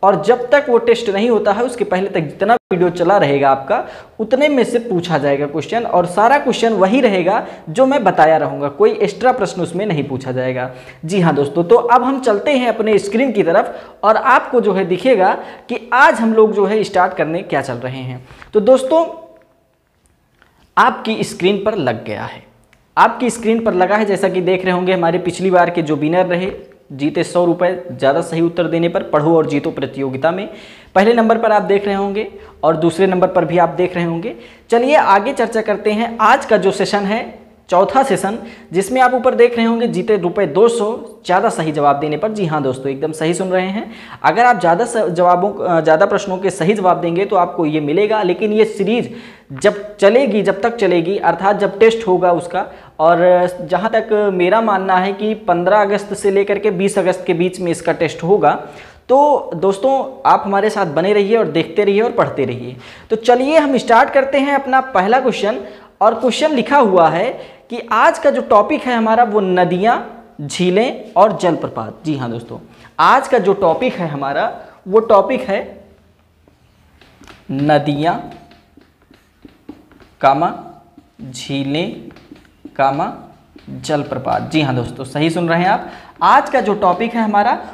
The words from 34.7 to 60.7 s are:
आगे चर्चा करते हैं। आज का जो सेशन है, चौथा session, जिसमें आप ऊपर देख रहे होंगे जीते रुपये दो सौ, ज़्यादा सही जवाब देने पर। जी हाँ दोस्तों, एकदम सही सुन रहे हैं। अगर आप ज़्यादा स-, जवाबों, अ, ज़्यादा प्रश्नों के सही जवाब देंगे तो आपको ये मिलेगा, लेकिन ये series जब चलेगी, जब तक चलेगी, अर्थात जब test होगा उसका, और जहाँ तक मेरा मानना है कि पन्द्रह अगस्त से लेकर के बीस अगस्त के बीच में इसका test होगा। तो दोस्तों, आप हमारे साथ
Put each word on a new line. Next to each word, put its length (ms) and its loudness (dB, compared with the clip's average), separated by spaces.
आगे 380 2
चर्चा 280 -2
करते 300 -2
हैं। 300 -4
आज 240 4
का 120 2
जो 140 2
सेशन 320 -2
है, 440 -6
चौथा 340 2
session, 340 -2
जिसमें 280 0
आप 120 4
ऊपर 220 0
देख 220 4
रहे 80 0
होंगे 220 0
जीते 300 0
रुपये 300 -2
दो 200 4
सौ, 580 -4
ज़्यादा 240 2
सही 220 -4
जवाब 280 2
देने 180 -4
पर। 140 -4
जी 140 -4
हाँ 180 -2
दोस्तों, 280 -4
एकदम 200 -6
सही 220 -4
सुन 140 -4
रहे 200 -2
हैं। 240 -8
अगर 220 2
आप 140 4
ज़्यादा 260 2
स-, 120 -6
जवाबों, 680 0
अ, 160 0
ज़्यादा 240 4
प्रश्नों 320 -4
के 120 -2
सही 240 0
जवाब 280 2
देंगे 240 -2
तो 100 -4
आपको 300 0
ये 140 -2
मिलेगा, 440 0
लेकिन 300 -2
ये 120 4
series 500 -4
जब 440 -2
चलेगी, 440 4
जब 200 -2
तक 140 -2
चलेगी, 420 0
अर्थात 400 0
जब 220 -2
test 280 4
होगा 240 2
उसका, 340 -4
और 480 4
जहाँ 300 -2
तक 420 0
मेरा 280 2
मानना 360 0
है 160 -2
कि 200 -4
पन्द्रह 480 0
अगस्त 320 -2
से 180 0
लेकर 280 0
के 120 0
बीस 280 -2
अगस्त 280 -2
के 60 0
बीच 260 -2
में 120 -4
इसका 200 -4
test 320 -4
होगा। 280 2
तो 460 2
दोस्तों, 720 -2
आप 200 4
हमारे 240 0
साथ 160 -2